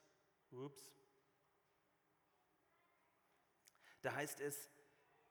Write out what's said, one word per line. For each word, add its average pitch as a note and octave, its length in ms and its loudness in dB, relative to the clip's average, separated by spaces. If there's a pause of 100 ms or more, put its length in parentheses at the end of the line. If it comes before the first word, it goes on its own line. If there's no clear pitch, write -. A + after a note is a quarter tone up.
(520)
Ups. C3+ 420 -6 (3000)
Da B2 120 6
heißt C#3+ 260 2
es, C#3+ 300 2 (600)